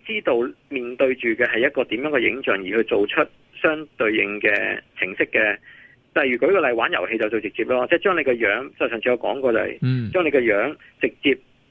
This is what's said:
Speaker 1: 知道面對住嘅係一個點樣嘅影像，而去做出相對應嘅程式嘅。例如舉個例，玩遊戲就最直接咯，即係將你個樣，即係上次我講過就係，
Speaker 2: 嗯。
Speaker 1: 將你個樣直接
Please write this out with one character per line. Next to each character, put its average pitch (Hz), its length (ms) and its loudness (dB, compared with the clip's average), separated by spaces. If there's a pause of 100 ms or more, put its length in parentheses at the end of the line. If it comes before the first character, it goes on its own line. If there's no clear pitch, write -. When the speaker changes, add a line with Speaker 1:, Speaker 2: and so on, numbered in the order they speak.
Speaker 1:
知 214 140 -4
道 139 140 2 (340)
面 123 260 -6
對 131 200 2
住 123 140 -4
嘅 113 180 0
係 117 200 0
一 - 40 2
個 131 120 -2
點 113 200 -4
樣 151 40 -4
嘅 147 120 0
影 113 220 0
像， 123 140 0
而 98 80 -6
去 104 200 0
做 104 220 2
出 110 100 -6 (460)
相 156 240 0 (120)
對 110 180 0
應 104 240 -2
嘅 101 400 0 (180)
程 92 200 -4
式 - 80 0
嘅。 104 320 0 (640)
例 131 80 0
如 120 60 -2
舉 135 160 2
個 175 140 2
例， 123 60 2
玩 117 180 0
遊 90 180 -2
戲 113 80 -2
就 110 120 0
最 110 120 -2
直 104 80 -6
接 113 160 -6
咯， 127 220 0
即 170 80 2
係 165 80 -2
將 185 140 2
你 151 60 -2
個 135 100 2
樣， 117 360 0 (100)
即 151 60 0
係 120 40 -2
上 113 120 -6
次 123 80 0
我 123 100 2
講 104 220 -4
過 127 100 2
就 113 80 2
係， 98 220 -4
Speaker 2:
嗯。 127 300 0
Speaker 1:
將 180 140 2
你 147 60 0
個 139 80 4
樣 117 360 2 (260)
直 120 200 0
接 135 160 2 (340)